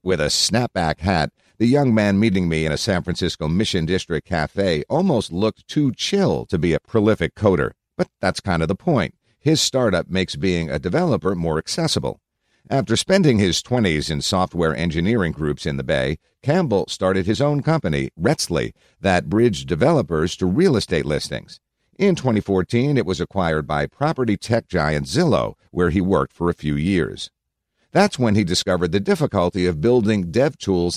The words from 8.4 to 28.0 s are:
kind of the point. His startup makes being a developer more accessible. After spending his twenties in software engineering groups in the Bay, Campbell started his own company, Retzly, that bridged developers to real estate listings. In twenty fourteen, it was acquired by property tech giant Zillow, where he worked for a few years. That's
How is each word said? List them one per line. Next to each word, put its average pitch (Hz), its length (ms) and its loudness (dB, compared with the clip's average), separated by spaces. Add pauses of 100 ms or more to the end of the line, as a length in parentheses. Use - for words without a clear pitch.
kind 82 220 0
of 78 60 0
the 95 60 0
point. 120 400 -2 (240)
His - 220 0
startup 101 480 0
makes 92 260 -4
being 82 360 -2
a 73 80 -2
developer 101 560 0
more 82 240 -2
accessible. - 600 -4 (520)
After 113 260 0
spending 160 420 4
his 92 220 2
twenties 92 480 0
in 73 140 -2
software 85 520 0
engineering 85 580 0
groups 73 340 -4
in 71 100 -4
the 69 80 -6
Bay, 69 320 0 (260)
Campbell 131 460 0
started 95 380 -2
his 110 160 0
own 147 180 0
company, 85 480 -2 (100)
Retzly, 80 540 -2 (300)
that 90 260 0
bridged 95 400 0
developers 90 680 0
to 95 100 -2
real 139 300 2
estate 82 280 0
listings. 71 560 -6 (380)
In 196 180 2
twenty 113 240 0
fourteen, 120 560 0
it 113 80 2
was 87 160 -4
acquired 82 460 -2
by 73 180 -2
property 127 540 -2
tech 117 280 -2
giant 76 380 0
Zillow, 78 520 0 (140)
where 85 200 0
he 95 100 0
worked 85 320 0
for 85 160 -2
a 85 60 0
few 73 220 -4
years. 78 540 -2 (640)
That's 196 260 2